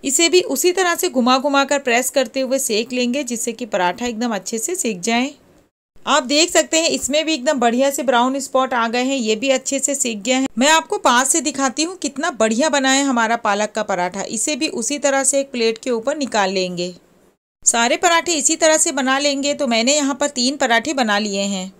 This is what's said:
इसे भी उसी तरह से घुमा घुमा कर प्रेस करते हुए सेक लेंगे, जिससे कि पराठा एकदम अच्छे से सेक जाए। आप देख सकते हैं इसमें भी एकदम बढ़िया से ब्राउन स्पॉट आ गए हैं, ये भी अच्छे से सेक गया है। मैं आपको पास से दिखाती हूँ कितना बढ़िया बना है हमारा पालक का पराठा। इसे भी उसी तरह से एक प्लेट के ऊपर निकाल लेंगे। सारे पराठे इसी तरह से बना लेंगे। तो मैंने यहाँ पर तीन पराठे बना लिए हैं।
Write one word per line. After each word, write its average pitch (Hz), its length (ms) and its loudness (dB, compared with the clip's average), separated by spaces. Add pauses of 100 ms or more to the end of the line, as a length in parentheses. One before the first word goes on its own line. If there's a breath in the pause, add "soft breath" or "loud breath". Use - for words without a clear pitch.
इसे 330 220 2
भी 359 200 6
उसी 339 240 2
तरह 349 220 0
से 349 140 -2
घुमा 254 300 2
घुमा 277 260 2
कर 277 160 0
प्रेस 247 300 0
करते 262 300 0
हुए 262 180 -2
सेक 233 340 -2
लेंगे, 247 320 -2
जिससे 240 280 -4
कि 240 140 -8
पराठा 180 380 -2
एकदम 233 300 -4
अच्छे 190 240 -6
से 349 180 -4
सेक 202 240 -4
जाए। 240 300 0 (760)
आप 277 200 2
देख 302 260 2
सकते 320 260 2
हैं 330 120 2
इसमें 285 360 -2
भी 320 80 0
एकदम 277 260 0
बढ़िया 247 320 2
से 285 120 -6
ब्राउन 247 360 2
स्पॉट 262 340 -2
आ 233 140 0
गए 247 160 -2
हैं, 269 140 -2
ये 214 180 0
भी 220 160 -2
अच्छे 262 280 0
से 277 160 0
सेक 226 280 -4
गया 254 140 0
है। 269 100 0 (100)
मैं 269 120 4
आपको 320 300 2
पास 269 300 4
से 330 120 0
दिखाती 269 420 -2
हूँ 370 140 -4
कितना 311 360 -4
बढ़िया 226 360 2
बना 269 220 2
है 269 120 2
हमारा 233 340 2
पालक 208 340 0
का 214 120 -4
पराठा। 185 460 -2
इसे 294 260 -4
भी 294 200 -4
उसी 277 240 -4
तरह 269 240 0
से 277 160 2
एक 277 120 -4
प्लेट 226 260 0
के - 140 -4
ऊपर 240 260 -2
निकाल 214 340 0
लेंगे। 180 420 -4 (680)
सारे 240 340 2
पराठे 339 360 2
इसी 320 220 0
तरह 320 220 4
से 320 160 0
बना 262 260 0
लेंगे। 285 340 0
तो 285 140 -2
मैंने 233 280 2
यहाँ 277 200 0
पर 285 160 -2
तीन 262 260 -2
पराठे 269 360 0
बना 220 260 0
लिए 202 240 -4
हैं। 190 360 -6